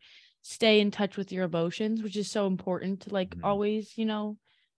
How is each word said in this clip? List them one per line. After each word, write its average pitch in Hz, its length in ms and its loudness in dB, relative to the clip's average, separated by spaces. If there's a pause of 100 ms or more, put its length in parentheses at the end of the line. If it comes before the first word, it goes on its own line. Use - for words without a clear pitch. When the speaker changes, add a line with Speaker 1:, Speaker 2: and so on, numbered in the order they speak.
(420)
Speaker 1:
stay 214 380 4
in 208 100 4
touch 202 260 -2
with 190 160 -6
your 185 120 0
emotions, 175 580 0
which 202 140 -6
is 202 140 -4
so 202 160 0
important 185 560 -2
to, - 80 -14
like, 190 240 -2
Speaker 2:
Mm-hmm. 175 80 -10
Speaker 1:
always, 208 560 0
you 226 80 0
know, 214 320 -4 (400)